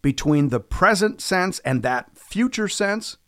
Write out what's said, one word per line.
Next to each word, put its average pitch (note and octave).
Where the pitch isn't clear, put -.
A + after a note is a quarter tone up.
between C#3+
the A#2+
present G3+
sense F#3
and C3
that B2
future A3
sense G#3